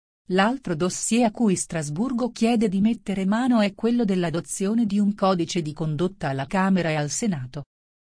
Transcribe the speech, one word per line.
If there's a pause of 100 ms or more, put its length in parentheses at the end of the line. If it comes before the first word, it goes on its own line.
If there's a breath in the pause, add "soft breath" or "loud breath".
(280)
L'altro
dossier
a
cui
Strasburgo
chiede
di
mettere
mano
è
quello
dell'adozione
di
un
codice
di
condotta
alla
Camera
e
al
Senato. (400)